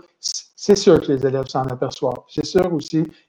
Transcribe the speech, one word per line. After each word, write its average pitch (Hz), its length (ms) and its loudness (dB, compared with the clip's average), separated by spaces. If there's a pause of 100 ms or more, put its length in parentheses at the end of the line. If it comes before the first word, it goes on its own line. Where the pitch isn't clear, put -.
(180)
c-, - 280 -10 (100)
c'est - 180 4
sûr 175 260 6
que 147 120 -2
les 131 120 -2
élèves 131 220 -2
s'en 131 180 -4
aperçoivent. 127 640 -6
C'est 151 160 -6
sûr 180 280 0
aussi 156 340 -2 (220)